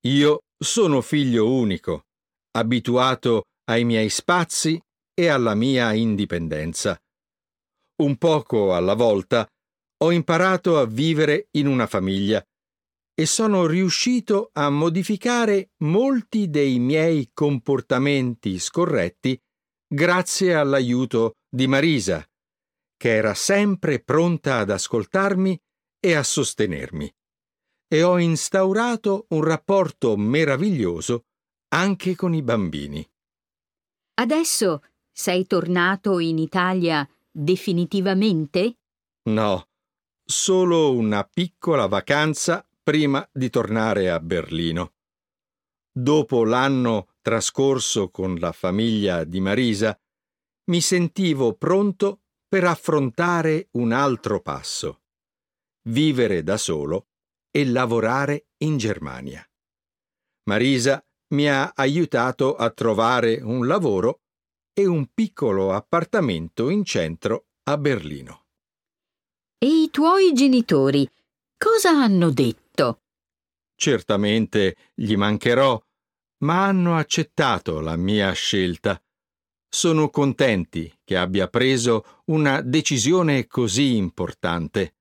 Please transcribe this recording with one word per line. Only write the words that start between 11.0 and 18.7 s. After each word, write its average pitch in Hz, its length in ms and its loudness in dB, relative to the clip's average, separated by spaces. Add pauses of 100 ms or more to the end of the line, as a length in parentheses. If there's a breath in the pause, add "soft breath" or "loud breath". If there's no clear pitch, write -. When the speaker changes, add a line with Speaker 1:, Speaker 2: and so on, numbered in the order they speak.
Speaker 1:
in 143 160 0
una 127 200 0
famiglia 98 560 -2 (720)
e 160 120 -2
sono 202 400 0
riuscito 202 880 0
a 147 160 0
modificare 196 1000 0 (100)
molti 220 680 0
dei 139 300 2
miei 151 560 0
comportamenti 131 1200 -2
scorretti 127 800 -2 (480)